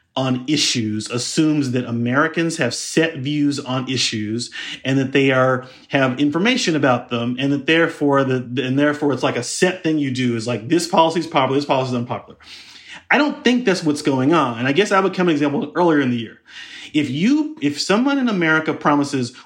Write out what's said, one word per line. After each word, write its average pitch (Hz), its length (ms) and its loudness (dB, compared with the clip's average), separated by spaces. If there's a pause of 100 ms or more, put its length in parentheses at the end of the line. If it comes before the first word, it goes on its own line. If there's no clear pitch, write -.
(160)
on 127 340 -2
issues 107 600 -2
assumes 143 640 0
that 123 140 -2
Americans 147 720 0
have 120 160 -2
set 160 460 -2
views 143 380 -2
on 127 320 -4
issues 117 600 -4 (320)
and 135 160 2
that 135 140 0
they 135 180 4
are, 131 340 2 (240)
have 131 300 0
information 170 560 0
about 135 320 2
them, 120 320 -4
and 139 140 0
that 135 120 -2
therefore 147 600 2
the, 131 100 0 (260)
and 131 160 -2
therefore 147 360 2
it's 123 100 -2
like 131 140 0
a 120 60 -2
set 185 400 0
thing 156 140 0
you 139 140 -2
do 120 240 0
is, 110 100 -4
like, 117 220 -4
this 196 180 0
policy 165 360 2
is 156 60 -6
popular, 135 300 0
this 143 80 -2
policy 131 260 0
is 127 40 -2
unpopular. 120 420 -8 (760)
I 220 60 4
don't 285 260 0
think 247 220 2
that's 185 180 2
what's 147 200 0
going 135 300 2
on. 123 260 2
And 127 80 -2
I 143 40 2
guess 202 200 2
I 196 80 4
would 190 160 0
come 180 140 2
an 160 40 4
example 143 400 -2
earlier 165 260 4
in 127 120 2
the 120 60 0
year. 110 240 -10 (520)
If 147 160 0
you, 277 520 0
if 143 180 -2
someone 262 380 2
in 247 120 0
America 160 440 0
promises, 143 640 0 (100)